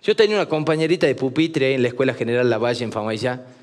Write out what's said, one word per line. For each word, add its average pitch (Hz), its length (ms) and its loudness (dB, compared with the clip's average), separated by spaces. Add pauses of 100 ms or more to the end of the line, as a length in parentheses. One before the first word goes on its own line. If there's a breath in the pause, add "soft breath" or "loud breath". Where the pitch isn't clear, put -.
Yo 214 120 0
tenía 214 220 4
una 180 100 0
compañerita 160 600 0
de 127 80 0
pupitre 139 580 0
en 131 80 0
la 123 60 2
Escuela 127 260 0
General 123 340 0
Lavalle 120 360 0
en 110 80 -8
Famaillá, 110 540 -4 (160 loud breath)